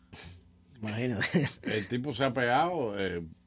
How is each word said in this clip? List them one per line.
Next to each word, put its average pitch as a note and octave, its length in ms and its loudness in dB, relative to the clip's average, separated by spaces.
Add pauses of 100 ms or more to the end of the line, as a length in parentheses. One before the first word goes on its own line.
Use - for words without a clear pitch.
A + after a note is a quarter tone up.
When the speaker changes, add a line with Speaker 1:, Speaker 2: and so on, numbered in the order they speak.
(800)
Speaker 1:
Imagínate. A2+ 720 0
<laughs> - 80 -20
Speaker 2:
El G#2 260 -2
tipo B2 260 -2
se C3+ 100 0
ha C3 80 4
pegado, B2+ 680 2
eh, F2+ 240 0 (240)